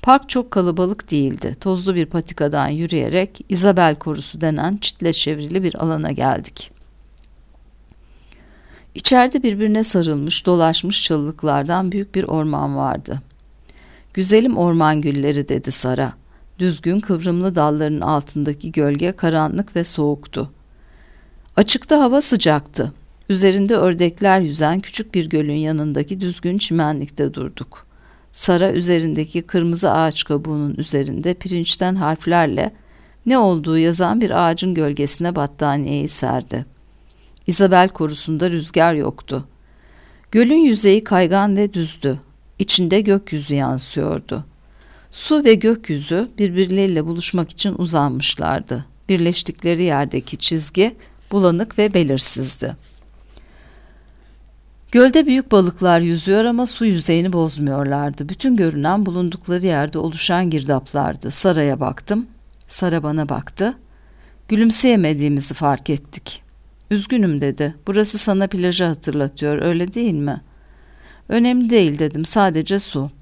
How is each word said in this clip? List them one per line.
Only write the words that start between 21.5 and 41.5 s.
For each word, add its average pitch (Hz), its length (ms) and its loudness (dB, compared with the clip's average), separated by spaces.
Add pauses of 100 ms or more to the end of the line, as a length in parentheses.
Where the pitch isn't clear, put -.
Açıkta 247 440 2
hava 269 220 4
sıcaktı. 151 720 2 (360)
Üzerinde 196 460 2
ördekler 185 640 2
yüzen 156 400 0
küçük - 340 -6
bir 165 160 -2
gölün 151 240 -2
yanındaki 151 680 -4
düzgün 180 380 -4
çimenlikte 151 760 -2
durduk. - 520 -14 (460)
Sara 180 400 2
üzerindeki 165 680 -2
kırmızı 170 500 0
ağaç 156 320 0
kabuğunun 151 540 -4
üzerinde 143 560 -4
pirinçten 180 600 -2
harflerle 165 800 -2 (520)
ne 254 120 2
olduğu 165 400 2
yazan 170 440 2
bir 175 260 0
ağacın 175 260 -2
gölgesine 156 600 -2
battaniyeyi 143 720 -4
serdi. 127 580 -2 (840)
Isabel 185 420 6
korusunda 156 600 -2
rüzgar 170 440 2
yoktu. 147 540 -6 (840)
Gölün 247 260 4
yüzeyi 220 460 4
kaygan 196 540 2